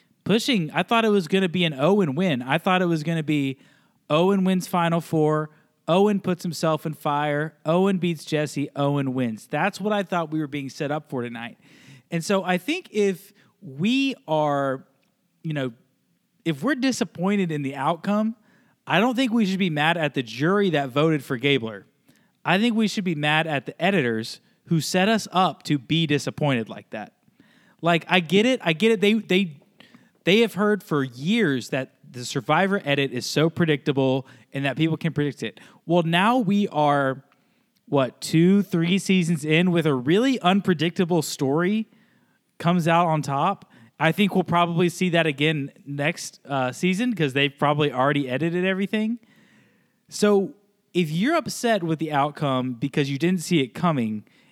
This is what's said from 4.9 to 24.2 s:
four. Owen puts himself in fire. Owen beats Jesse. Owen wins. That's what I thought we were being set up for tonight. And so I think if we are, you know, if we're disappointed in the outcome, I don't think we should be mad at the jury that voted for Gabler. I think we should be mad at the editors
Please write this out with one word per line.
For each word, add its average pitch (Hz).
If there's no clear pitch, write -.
four. 156
Owen 196
puts 180
himself 160
in 156
fire. 147
Owen 185
beats 170
Jesse. 147
Owen 143
wins. 117
That's 180
what 214
I 202
thought 165
we 156
were 151
being 139
set 143
up 127
for 131
tonight. 117
And 170
so 196
I 180
think 339
if 196
we 233
are, 143
you 160
know, 131
if 151
we're 277
disappointed 202
in 151
the 135
outcome, 190
I 160
don't 240
think 240
we 226
should 185
be 190
mad 156
at 151
the 135
jury 160
that 143
voted 147
for 131
Gabler. 113
I 165
think 226
we 220
should 190
be 175
mad 151
at 147
the -
editors 123